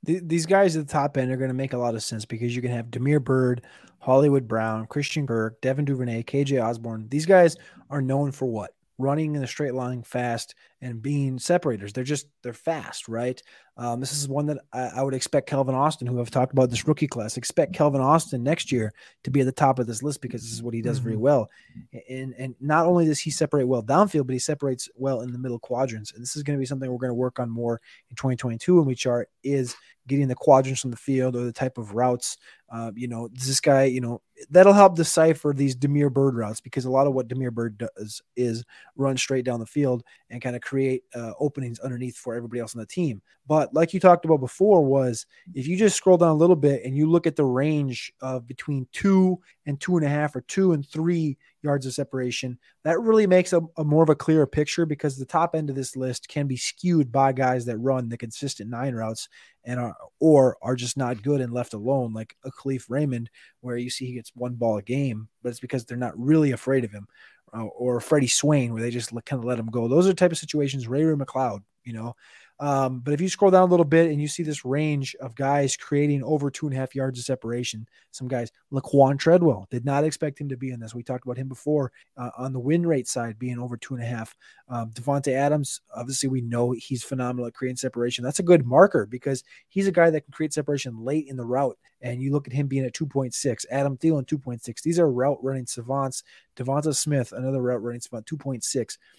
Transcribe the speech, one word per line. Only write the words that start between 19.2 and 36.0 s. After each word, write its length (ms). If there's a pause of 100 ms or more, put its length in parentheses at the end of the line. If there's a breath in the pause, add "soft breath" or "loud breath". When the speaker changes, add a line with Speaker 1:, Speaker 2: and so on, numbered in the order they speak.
Speaker 1:
to 60
be 100
at 60
the 60
top 260
of 80
this 160
list 200
because 200
this 100
is 100
what 120
he 60
does 180
very 160
Speaker 2:
Mm-hmm. 80
Speaker 1:
well. 280 (580 loud breath)
And, 300
and 220
not 260
only 180
does 160
he 100
separate 340
well 180
downfield, 440
but 60
he 60
separates 560
well 260
in 120
the 60
middle 200
quadrants. 540
And 100
this 140
is 60
gonna 160
be 80
something 240
we're 80
gonna 160
work 240
on 120
more 300 (280 soft breath)
in 80
twenty 200
twenty-two 400
when 100
we 80
chart 340 (140)
is 320 (340 soft breath)
getting 200
the 60
quadrants 500
on 60
the 60
field 400
or 80
the 80
type 260
of 160
routes. 420 (360 soft breath)
Uh, 220
you 120
know, 220
does 180
this 140
guy, 240
you 160
know, 220 (260)
that'll 240
help 220
decipher 600
these 200
Damiere 360